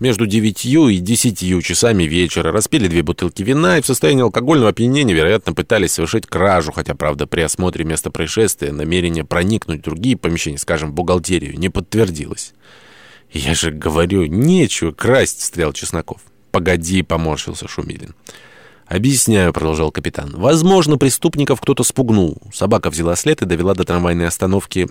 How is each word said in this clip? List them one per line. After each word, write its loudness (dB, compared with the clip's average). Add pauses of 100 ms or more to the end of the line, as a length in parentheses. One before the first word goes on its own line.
между 0
девятью 2
и 4
десятью 0
часами 2
вечера, 0
распили 0
две 2
бутылки -4
вина 2
и 2
в -6
состоянии 2
алкогольного 2
опьянения, 0
вероятно, 2
пытались 0
совершить -2
кражу, 0
хотя, -4
правда, -2
при -2
осмотре -2
места -4
происшествия -2
намерение -2
проникнуть -2
в -20
другие -2
помещения, -4
скажем, -4
в -12
бухгалтерию, -2
не -2
подтвердилось. -4 (760)
«Я -2
же -2
говорю, 0
нечего 2
красть», 0
встрял -2
Чесноков. -8 (280)
«Погоди», 0
поморщился -4
Шумилин. -12 (720)
«Объясняю», 2
продолжал 0
капитан. -8
«Возможно, 4
преступников 0
кто-то 0
спугнул. 2 (120)
Собака -2
взяла -2
след 0
и 0
довела 0
до 0
трамвайной 0
остановки -2